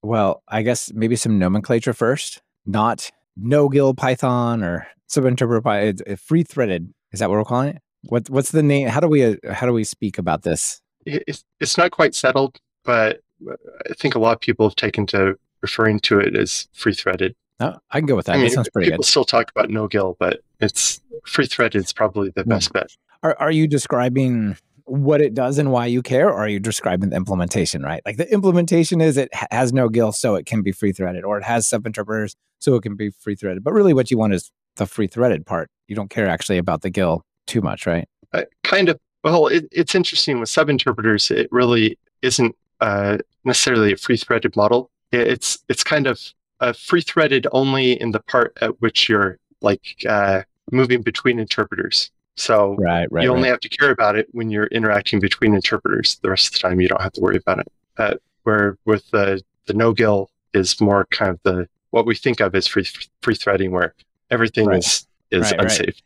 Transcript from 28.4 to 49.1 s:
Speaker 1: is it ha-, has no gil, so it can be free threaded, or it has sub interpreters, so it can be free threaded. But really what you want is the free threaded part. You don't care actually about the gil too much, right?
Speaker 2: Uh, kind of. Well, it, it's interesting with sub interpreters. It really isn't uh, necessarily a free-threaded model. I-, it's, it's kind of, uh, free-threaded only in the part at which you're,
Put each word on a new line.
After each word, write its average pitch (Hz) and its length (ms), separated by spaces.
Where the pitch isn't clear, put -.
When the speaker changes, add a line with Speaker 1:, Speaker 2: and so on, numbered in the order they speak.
Speaker 1:
is 160 160
it 135 160
ha-, - 180
has 120 220
no 127 160
gil, 113 220
so 107 240
it 80 120
can 110 160
be 95 100
free 101 200
threaded, 90 300
or 101 160
it 98 60
has 113 220
sub 110 200
interpreters, 107 480
so 139 160
it 110 80
can 104 140
be 104 140
free 101 260
threaded. 95 260
But 143 100
really 196 220
what 131 160
you 123 80
want 110 140
is 90 180
the 101 100
free 101 200
threaded 107 400
part. 82 240
You 104 80
don't 101 160
care 107 180
actually 90 300
about 85 240
the 95 80
gil 87 320
too - 140
much, 76 260
right? 85 220
Speaker 2:
Uh, 87 120
kind 190 240
of. 151 100
Well, 156 260
it, 156 220
it's 156 240
interesting 160 460
with 113 80
sub 151 220
interpreters. 110 600
It - 220
really 120 460
isn't 127 340
uh, 101 380
necessarily 117 480
a 95 40
free-threaded 117 600
model. 113 340
I-, 127 40
it's, 120 420
it's - 160
kind 147 220
of, 123 140
uh, 123 120
free-threaded 147 800
only 131 480
in 117 100
the 107 100
part - 400
at - 200
which - 280
you're, 101 300